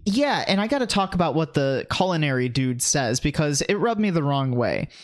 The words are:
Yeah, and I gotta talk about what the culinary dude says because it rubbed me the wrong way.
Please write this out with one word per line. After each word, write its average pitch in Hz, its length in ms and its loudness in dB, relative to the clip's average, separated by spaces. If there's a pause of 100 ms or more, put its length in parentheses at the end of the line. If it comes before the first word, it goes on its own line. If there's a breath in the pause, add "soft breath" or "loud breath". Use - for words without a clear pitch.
(100)
Yeah, 240 380 2
and 196 100 2
I 214 100 0
gotta 262 180 0
talk 190 280 -2
about 170 200 2
what 156 180 0
the 135 380 0
culinary 151 580 0
dude 123 320 -2
says 131 400 0
because 147 420 0
it 196 120 0
rubbed 220 260 0
me 208 80 2
the 165 140 0
wrong 139 300 0
way. 113 360 -2 (160 loud breath)